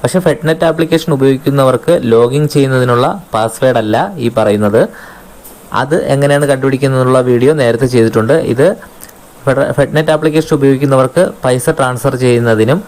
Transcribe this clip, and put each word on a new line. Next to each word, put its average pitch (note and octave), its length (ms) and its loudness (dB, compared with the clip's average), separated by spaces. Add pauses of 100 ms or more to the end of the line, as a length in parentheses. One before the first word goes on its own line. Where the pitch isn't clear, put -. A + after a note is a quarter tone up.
പക്ഷേ D#3 260 -2
ഫെഡ്നെറ്റ് D#3+ 440 -2
ആപ്ലിക്കേഷൻ E3 460 -2
ഉപയോഗിക്കുന്നവർക്ക് C3+ 760 0 (200)
ലോഗിൻ B2 280 2 (120)
ചെയ്യുന്നതിനുള്ള B2+ 520 2 (280)
പാസ്വേഡ് A2+ 480 0
അല്ല G#2+ 140 0 (280)
ഈ A#2+ 40 0 (100)
പറയുന്നത്. G#2 440 2 (1000)
അത് C#3+ 140 -2 (180)
എങ്ങനെയാണ് C#3+ 360 0
കണ്ടുപിടിക്കുന്നതെന്നുള്ള C3 720 0 (100)
വീഡിയോ B2 320 2
നേരത്തെ A#2 320 0
ചെയ്തിട്ടുണ്ട്. A2+ 400 2 (200)
ഇത് C3+ 120 2 (800)
ഫെഡ-, C3+ 320 0
ഫെഡ്നെറ്റ് D3+ 380 0
ആപ്ലിക്കേഷൻ D#3 420 0
ഉപയോഗിക്കുന്നവർക്ക് C3+ 680 2 (200)
പൈസ B2+ 220 0 (120)
ട്രാൻസ്ഫർ C3 360 -2 (100)
ചെയ്യുന്നതിനും A#2 640 2